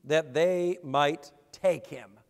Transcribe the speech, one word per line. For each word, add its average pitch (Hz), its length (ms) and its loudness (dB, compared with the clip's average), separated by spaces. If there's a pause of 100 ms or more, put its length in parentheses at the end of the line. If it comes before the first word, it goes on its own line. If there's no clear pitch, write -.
that 151 280 0
they 175 500 0
might 143 480 0 (220)
take 170 360 -2
him. 117 240 -16 (180)